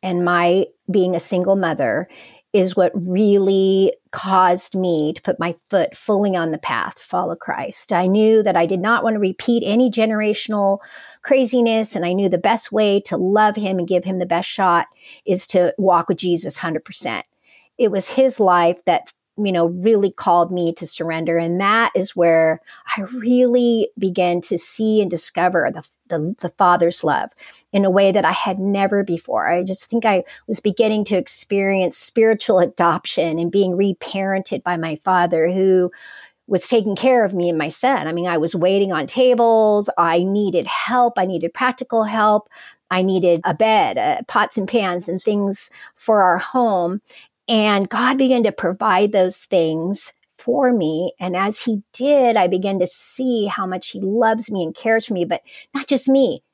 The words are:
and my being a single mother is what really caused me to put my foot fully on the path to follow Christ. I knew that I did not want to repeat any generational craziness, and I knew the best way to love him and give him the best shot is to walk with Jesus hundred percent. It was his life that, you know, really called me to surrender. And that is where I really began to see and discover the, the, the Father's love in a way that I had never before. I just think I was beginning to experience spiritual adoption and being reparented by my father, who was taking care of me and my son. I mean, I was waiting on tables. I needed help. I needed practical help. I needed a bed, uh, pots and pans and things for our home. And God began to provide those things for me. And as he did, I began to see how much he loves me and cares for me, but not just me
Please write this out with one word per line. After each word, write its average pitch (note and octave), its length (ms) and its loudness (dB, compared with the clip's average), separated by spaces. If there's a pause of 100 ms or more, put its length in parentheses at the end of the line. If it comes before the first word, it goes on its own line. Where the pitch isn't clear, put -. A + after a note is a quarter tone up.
and F3 220 -2
my F3 420 2 (240)
being F#3 240 2
a E3+ 60 -2
single F#3+ 360 0
mother D3+ 520 -2 (460)
is F#3 200 2
what F3+ 200 2
really F#3+ 960 2 (180)
caused F#3 640 0
me E3 380 -2
to - 80 -12
put - 180 -4
my E3+ 160 -4 (140)
foot F3+ 260 0
fully G3+ 400 -2
on E3 160 -2
the D#3 80 -6
path - 360 -6
to - 100 -20
follow F3+ 320 -4
Christ. - 560 -8
I F3+ 140 0
knew G#3+ 360 4
that G3 140 0
I E3+ 80 2
did F3+ 160 -2
not A3 240 0
want - 100 0
to G#3 60 -4
repeat G#3 460 -2
any A#3 240 2
generational G#3+ 880 -2 (440)
craziness, A#3 720 2
and E3+ 120 -4
I F3+ 80 0
knew G3 160 0
the F3+ 80 0
best - 340 -2
way G3+ 280 2
to G3 180 -6
love G#3 360 2
him G3 240 -4
and F3 80 -2
give F3+ 180 0
him F#3 140 -4
the F#3 60 -2
best F3 240 -2
shot F3 380 0 (400)
is F#3 220 0
to F3+ 280 2
walk F3+ 320 2
with E3+ 100 0
Jesus F3 380 -2
hundred D#3+ 300 -6
percent. A2+ 400 -8 (500)
It A3+ 140 2
was F#3 180 -2
his C4 320 2
life F3 460 4
that, - 260 -2 (240)
you G3+ 160 -2
know, E3+ 160 2
really G3 420 2
called F3 400 2
me F3 220 -2
to E3 140 -10
surrender. E3 520 -4
And E3+ 220 -2
that G#3+ 340 2
is F#3+ 220 -2
where E3 440 4 (360)
I A3 60 -6
really A#3+ 960 2
began F3+ 440 0
to E3+ 180 -4
see G#3+ 420 0
and G3 80 0
discover E3+ 640 -2
the, D#3 160 -14 (200)
the, D3+ 320 -4
the F3+ 80 -6
Father's F3 560 2
love C#3+ 260 -2 (420)
in G3 120 2
a F#3+ 60 2
way G3 200 4
that G3 140 2
I D#3+ 80 4
had G3 260 -4
never G3 460 0
before. E3 420 -4
I F3 160 0
just F#3+ 260 -6
think A3+ 160 -4
I G3 200 2 (240)
was G#3+ 100 -4
beginning G#3+ 460 0
to G#3 120 -2
experience G3 800 -2
spiritual A3 600 2
adoption E3+ 800 0
and E3+ 140 -4
being F#3 240 0
reparented F#3+ 880 -4
by F3 120 -2
my E3 200 -6
father, F3 520 0
who F#3 440 2 (560)
was F#3+ 180 0
taking G#3 300 0
care B3 280 2
of F#3 80 -2
me F3 160 -2
and E3+ 100 -2
my D3+ 100 -2
son. D#3+ 400 -2
I D#3+ 40 -4
mean, F3 140 -4
I E3+ 120 0
was E3 180 -2
waiting F#3+ 340 2
on D3+ 160 -4
tables. A3+ 880 4
I E3+ 280 2
needed G3 420 0
help. A#3+ 500 0
I F#3 100 0
needed E3+ 280 -4
practical B3 480 -2
help. G#3+ 460 2 (420)
I F#3 120 0
needed F3+ 420 2
a - 100 0
bed, G3+ 440 2
uh, B2+ 280 -2
pots - 320 -2
and G3 80 -2
pans F#3 420 -2
and F3+ 140 -6
things G3+ 480 -2 (240)
for G#3+ 280 2
our F3+ 160 4
home. F#3+ 640 -2 (480)
And G#3 380 2
God B3+ 300 -2
began C4 240 2
to G#3+ 100 2
provide F#3+ 600 0
those F#3 320 0
things E3 680 -2 (240)
for B3+ 340 0
me. F3 480 -2
And F3+ 160 -6
as G3+ 280 -2
he G#3+ 200 -4 (120)
did, C4 420 2
I F#3+ 100 4
began F#3 320 -2
to F3+ 80 0
see A#3+ 600 -4
how G3 200 -6
much F#3 220 -6
he G3 140 -10
loves A3 480 0
me G3 140 -4
and D#3+ 100 -8
cares A3+ 320 -2
for A3 80 -4
me, F3 100 0
but E3+ 160 -6 (320)
not C#4 140 -8
just C4+ 240 0
me C4 320 2 (120)